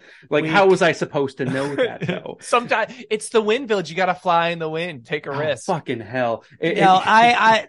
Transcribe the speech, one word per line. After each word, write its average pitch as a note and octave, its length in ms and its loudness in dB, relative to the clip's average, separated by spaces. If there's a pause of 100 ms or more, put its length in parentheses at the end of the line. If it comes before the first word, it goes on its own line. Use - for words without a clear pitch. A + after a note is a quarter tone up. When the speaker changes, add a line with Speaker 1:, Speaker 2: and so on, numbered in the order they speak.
(300)
Speaker 1:
Like, D3+ 140 0
Speaker 2:
Weak. D#3 80 -4
Speaker 1:
how G3 160 4
was F#3 140 4
I E3 100 4
supposed C#3 460 -4
to C3+ 80 -6
know C#3 300 -4
that, - 260 -4
Speaker 2:
<laughs> - 60 -8
Speaker 1:
though? - 340 -8
Speaker 2:
Sometimes A#3+ 520 -2 (160)
it's G#3+ 200 -6
the A3+ 120 2
wind A3 260 -2
village. F#3+ 220 -2
You E3 60 -10
gotta F3+ 200 0
fly E3+ 340 0
in E3+ 100 -6
the D#3+ 100 -6
wind. D#3+ 360 -8
Take D3+ 200 -6
a C#3+ 60 -8
Speaker 1:
Oh, C#3 80 -4
Speaker 2:
risk. D3 260 -4
Speaker 1:
fucking C#3 360 -4
hell. A#2 420 -4 (160)
It, D#3+ 180 -2
Speaker 3:
No, F#3+ 200 6
Speaker 1:
it F#3 100 0
Speaker 3:
I, A3 600 4